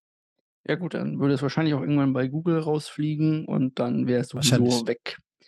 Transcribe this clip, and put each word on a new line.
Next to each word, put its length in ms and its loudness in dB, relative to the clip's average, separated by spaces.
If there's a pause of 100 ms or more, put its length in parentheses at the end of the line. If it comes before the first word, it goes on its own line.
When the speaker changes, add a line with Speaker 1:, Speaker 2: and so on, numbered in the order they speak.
(640)
Speaker 1:
Ja 120 -2
gut, 180 -6
dann 240 -4
würde 160 2
es 80 0
wahrscheinlich 320 0
auch 80 -2
irgendwann 300 2
bei 160 0
Google 320 0
rausfliegen 840 -2
und 340 -2
dann 260 0
wär 140 2
es 80 -4
sowieso 240 0
Speaker 2:
Wahrscheinlich. 340 4
Speaker 1:
weg 320 -6 (300)